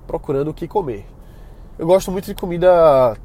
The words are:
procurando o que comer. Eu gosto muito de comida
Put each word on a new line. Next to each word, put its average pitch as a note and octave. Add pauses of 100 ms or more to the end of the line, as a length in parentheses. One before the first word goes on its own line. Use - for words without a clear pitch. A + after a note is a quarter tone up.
procurando C#3+
o D#3
que E3
comer. B2+ (720)
Eu -
gosto F#3+
muito G3
de G3+
comida E3